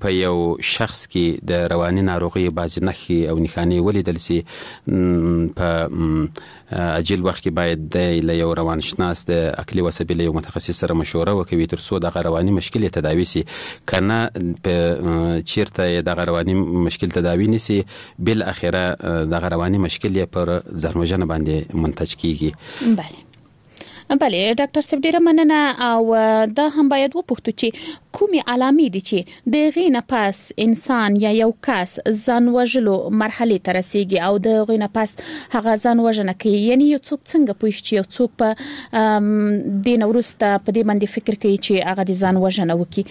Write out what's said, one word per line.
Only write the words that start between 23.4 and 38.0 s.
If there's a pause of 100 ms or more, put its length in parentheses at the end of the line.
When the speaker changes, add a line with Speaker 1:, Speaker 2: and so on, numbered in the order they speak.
Speaker 2:
بله،
ډاکټر
صاحب،
ډیره
مننه.
او،
آ،
دا
هم
باید
وپوښتو
چې (460)
کومې
علامې
دي
چې (220)
د
هغې
نه
پس
انسان
یا
یو (100)
کس
ځان
وژلو
مرحلې
ته
رسیږي
او
د
هغې
نه
پس (360)
هغه
ځان
وژنه
کوي؟
یعنی
یو
څوک (140)
څنګه
پوه
شي
چې
یو